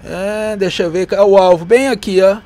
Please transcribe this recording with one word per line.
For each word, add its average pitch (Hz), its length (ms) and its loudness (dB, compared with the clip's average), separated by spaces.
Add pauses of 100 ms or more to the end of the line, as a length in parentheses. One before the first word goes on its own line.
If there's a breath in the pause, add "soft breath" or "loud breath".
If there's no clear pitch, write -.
É, 208 520 -8
deixa 190 280 -4
eu 170 60 -4
ver. 180 180 -4 (180)
O 196 100 4
alvo 180 280 4
bem 247 240 2
aqui, 202 340 -2
ó. 196 240 2